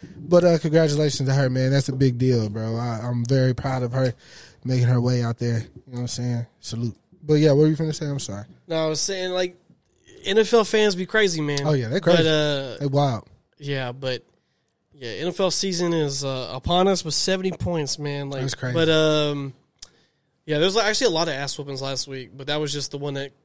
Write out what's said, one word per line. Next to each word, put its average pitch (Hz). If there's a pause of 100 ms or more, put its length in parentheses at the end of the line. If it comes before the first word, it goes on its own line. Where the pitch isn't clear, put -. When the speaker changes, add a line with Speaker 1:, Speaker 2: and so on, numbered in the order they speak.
(180)
Speaker 1:
But, 175
uh, 170
congratulations 151
to 135
her, 135
man. 131
That's 139
a 135
big 131
deal, 120
bro. 110
I, 113
I'm 120
very 131
proud 131
of 120
her 127 (500)
making 127
her 123
way 123
out 117
there. 120
You 110 (220)
know 127
what 123
I'm 123
saying? 120 (140)
Salute. 117 (280)
But, 151
yeah, 151
what 139
were 156
you 156
finna 156
say? 156
I'm 143
sorry. 104 (220)
Speaker 2:
No, 160
I -
was 156
saying, 185
like, 180 (680)
N 196
F 220
L 226
fans 214
be 180
crazy, 190
man. 147
Speaker 1:
Oh, 151
yeah, 123
they 160
crazy. 175
Speaker 2:
But, 160
uh, 147
Speaker 1:
They 143
wild. 135 (340)
Speaker 2:
yeah, 135
but, 131 (680)
yeah, 131
N 110
F 175
L 185
season 175
is, 143
uh, 131
upon 175
us 190
with 151
seventy 190
points, 165
man. 143
Like, 139
Speaker 1:
That's 135
crazy. 127
Speaker 2:
But, 160
um, 151 (920)
yeah, 151
there's 190
actually 214
a 190
lot 165
of 147
ass 139
whoopings 139
last 135
week, 131
but 135
that 147
was 147
just 143
the 147
one 143
that 139 (120)